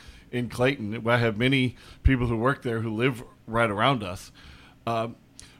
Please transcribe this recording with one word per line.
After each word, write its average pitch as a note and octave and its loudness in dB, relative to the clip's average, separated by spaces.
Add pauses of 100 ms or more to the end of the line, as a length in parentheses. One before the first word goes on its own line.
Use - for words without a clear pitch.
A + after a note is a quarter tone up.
(300)
in B2 -4
Clayton. A#2 -2
I A#2 4
have A#2 2
many B2+ 2 (260)
people B2+ 4
who A#2 -2
work B2+ 0
there A#2 -4
who A2+ -4
live A#2 -2 (220)
right A2+ 2
around G#2+ 2
us. F#2 -10 (560)
Uh, A#2 -4 (520)